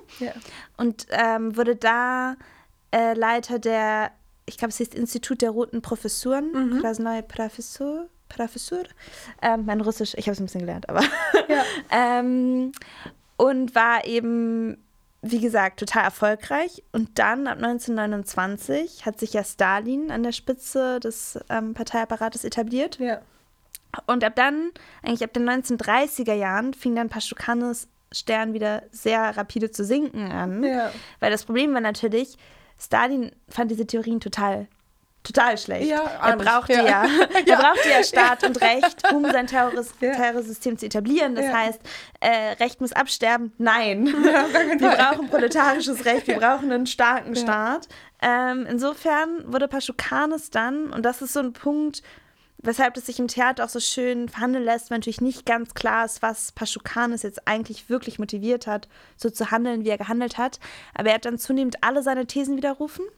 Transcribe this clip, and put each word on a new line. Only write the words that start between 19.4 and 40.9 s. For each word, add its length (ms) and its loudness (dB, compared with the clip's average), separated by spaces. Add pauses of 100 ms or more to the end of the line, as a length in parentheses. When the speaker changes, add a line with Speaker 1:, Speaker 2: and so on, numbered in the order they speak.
Speaker 2:
Stalin 680 -2
an 120 -2
der 100 -2
Spitze 680 -4
des, 380 -8 (100)
ähm, 260 -4
Parteiapparates 680 -4
etabliert. 540 -4
Speaker 1:
Ja. 220 -4 (840)
Speaker 2:
Und 180 2
ab 120 0
dann, 340 2 (320)
eigentlich 220 -2
ab 80 -6
den 120 0
neunzehnhundertdreißiger 920 0
Jahren 400 -2
fing 200 -2
dann 140 -2
Paschukanis 800 -4 (220)
Stern 420 -2
wieder 380 -2
sehr 460 0
rapide 340 -2
zu 140 -6
sinken 480 -2
an. 300 -4
Speaker 1:
Ja. 280 0 (300)
Speaker 2:
Weil 100 2
das 140 0
Problem 280 2
war 80 2
natürlich, 560 -2 (420)
Stalin 540 0 (160)
fand 220 -2
diese 160 -2
Theorien 340 -2
total, 460 -2 (560)
total 340 4
schlecht. 320 -4
Speaker 1:
Ja, 140 0
Speaker 2:
Er 200 -4
Speaker 1:
ahne 200 4
ich. 60 2
Speaker 2:
brauchte 260 4
Speaker 1:
Ja. 100 6
Speaker 2:
ja, 200 6
Speaker 1:
<laughs> 300 4
Speaker 2:
er 120 4
Speaker 1:
Ja. 140 8
Speaker 2:
brauchte 280 6
ja 160 6
Staat 380 4
Speaker 1:
Ja. 60 6
Speaker 2:
und 120 0
Recht, 540 4
um 160 2
sein 160 2
Terroris-, 540 0
Speaker 1:
Ja. 140 2
Speaker 2:
Terrorsystem 600 -2
zu 100 -8
etablieren. 500 2